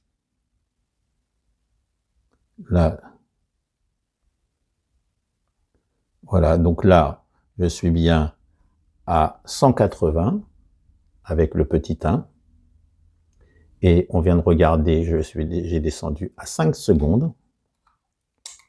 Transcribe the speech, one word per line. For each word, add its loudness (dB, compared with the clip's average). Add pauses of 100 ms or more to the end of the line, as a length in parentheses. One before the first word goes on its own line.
(2750)
là, 0 (3250)
voilà, 2
donc 0
là, 2 (320)
je -2
suis -4
bien 0 (720)
à -2
cent 0
quatre-vingts -2 (800)
avec -2
le 0
petit -4
un. -2 (1600)
Et 4
on -2
vient 2
de 2
regarder, 2
je -2
suis, -6
j'ai -2
descendu -8
à -20
cinq -2
secondes. 0 (1400)